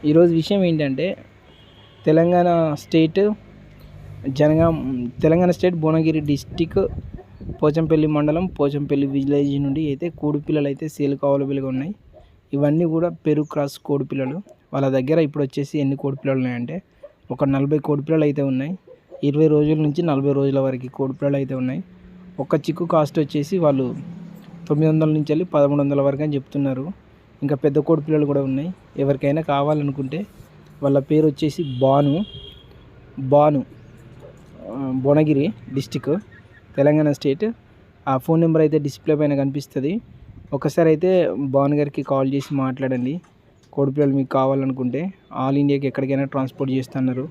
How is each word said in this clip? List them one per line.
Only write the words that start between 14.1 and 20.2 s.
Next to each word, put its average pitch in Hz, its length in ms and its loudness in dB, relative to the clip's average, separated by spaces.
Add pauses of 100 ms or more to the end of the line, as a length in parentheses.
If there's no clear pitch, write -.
వాళ్ళ 135 160 0
దగ్గర 135 300 2
ఇప్పుడు 147 260 0
వచ్చేసి 143 340 -4
ఎన్ని 139 180 0
కోడి 135 200 -4
పిల్లలు 135 220 -2
ఉన్నాయంటే, 127 440 -4 (480)
ఒక 127 140 -2
నలభై 139 340 0
కోడి 147 240 -2
పిల్లలు 156 220 0
అయితే 143 180 0
ఉన్నాయి. 139 360 -4 (460)
ఇరవై 147 220 2
రోజుల 151 320 4
నుంచి 151 240 0
నలభై 143 300 0